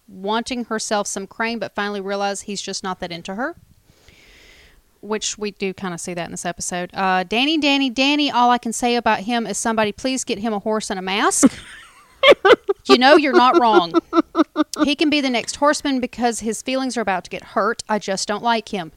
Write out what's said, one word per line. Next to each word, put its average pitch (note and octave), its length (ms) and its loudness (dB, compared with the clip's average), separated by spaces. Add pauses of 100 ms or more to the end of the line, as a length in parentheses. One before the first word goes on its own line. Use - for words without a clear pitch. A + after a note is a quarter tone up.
wanting A3 600 -6
herself G#3+ 420 -4
some G3 180 -8
Crane, A3+ 320 -6
but G3 160 -8
finally G3+ 260 -6
realized G3+ 440 -4
he's G3+ 180 -8
just F#3+ 220 -10
not F#3 160 -6
that F3 100 -8
into E3+ 240 -10
her." C#4 220 -6 (1400)
Which G#3 360 -6
we G#3 140 -6
do F#3+ 240 -6
kinda F3+ 240 -8
see F3+ 160 -10
that E3+ 120 -6
in - 40 -14
this F3+ 160 -12
episode. F3 480 -6
Uh, F#3 300 0
"Danny, C4+ 340 0
Danny, C#4 320 2
Danny, C#4 400 0
all A#3+ 200 2
I B3 80 2
can A#3 140 -6
say A#3+ 220 -2
about A#3 260 0
him A#3 280 -2
is G3+ 100 -6
somebody A3 320 0
please C4 320 -4
get A#3 160 -6
him A3 140 -4
a G3+ 80 -4
horse G#3+ 300 -2
and G3 100 -6
a - 20 -10
mask." A#3 560 2
<laughs> - 40 -18 (1200)
You F#4+ 120 6
know, C4+ 180 8
you're C#4+ 180 4
not C4 260 6
wrong. A#3 320 4 (920)
He C#4+ 100 0
can D#4 160 0
be D4 120 2
the C4+ 80 -2
next A#3 260 -4
horseman C#4+ 440 0
because A#3 400 -2
his G#3+ 220 -6
feelings C4 360 -4
are - 40 -2
about F#3 220 -4
to - 60 -20
get F3+ 120 -10
hurt. A3 460 -4
I A3 100 -2
just F#3+ 300 -6
don't G#3 140 -4
like A#3 280 -2
him. E3+ 260 -8